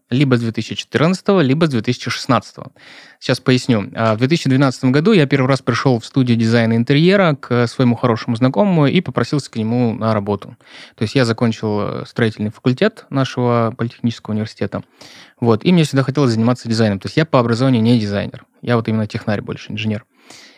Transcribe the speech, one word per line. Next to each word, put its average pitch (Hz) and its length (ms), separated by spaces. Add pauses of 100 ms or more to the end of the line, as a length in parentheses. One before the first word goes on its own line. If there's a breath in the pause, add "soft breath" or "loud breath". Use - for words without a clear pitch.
либо 127 300
с - 20
две 117 120
тысячи 110 220
четырнадцатого, 175 680
либо 147 240
с - 20
две 123 140
тысячи 123 260
шестнадцатого. - 640 (480 loud breath)
Сейчас - 200
поясню. 123 540
А, 113 200
в 107 40
две 127 100
тысячи 160 200
двенадцатом 131 420
году 151 220
я 160 140
первый 135 220
раз 135 120
пришёл 120 400
в - 60
студию 123 320
дизайна 113 380
интерьера 160 640
к 120 280
своему 120 280
хорошему 117 420
знакомому 156 500
и 180 160
попросился - 480
к - 60
нему 117 360
на 110 220
работу. 101 420 (400 loud breath)
То - 60
есть 110 120
я 131 120
закончил, 113 540
э, - 260
строительный 107 440
факультет - 600
нашего 123 680
политехнического - 560
университета. 107 500 (580 loud breath)
Вот. 117 220
И 180 100
мне 170 120
всегда 135 200
хотелось 135 260
заниматься 117 400
дизайном. 110 300
То - 80
есть - 100
я 156 80
по - 120
образованию 117 440
не 117 180
дизайнер. 101 460 (160)
Я 120 140
вот 113 120
именно 110 180
технарь 104 360
больше, - 300
инженер. 107 340 (520 loud breath)